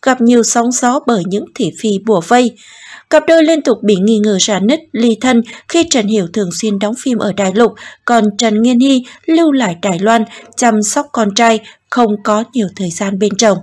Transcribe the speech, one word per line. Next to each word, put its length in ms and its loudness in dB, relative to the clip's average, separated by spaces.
gặp 180 0
nhiều 220 4
sóng 300 0
gió 340 -2
bởi 200 0
những 180 -6
thị 260 -4
phi 100 -2
bủa 220 2
vây. 280 2
Cặp 180 4
đôi 160 6
liên 180 0
tục 200 0
bị 140 2
nghi 220 2
ngờ 220 0
rạn 260 -2
nứt, 140 0
ly 280 0
thân 220 2
khi 220 0
Trần 160 0
Hiểu 260 0
thường 200 -4
xuyên 260 -4
đóng 200 -4
phim 200 -4
ở 140 -4
Đại 220 -2
Lục, 180 2
còn 200 2
Trần 240 0
Nghiên 180 2
Hy 240 2
lưu 260 2
lại 300 -2
Đài 160 -2
Loan 260 2
chăm 260 0
sóc 300 -4
con 220 -2
trai, 260 2
không 340 0
có 280 0
nhiều 240 -2
thời 140 -6
gian 280 -6
bên 180 0
chồng. 260 2